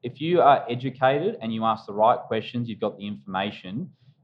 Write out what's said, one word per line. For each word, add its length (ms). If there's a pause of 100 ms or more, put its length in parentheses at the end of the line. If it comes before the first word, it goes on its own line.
if 180
you 200
are 280
educated 720
and 140
you 100
ask 220
the 60
right 260
questions, 500
you've 120
got 180
the 80
information, 840 (320)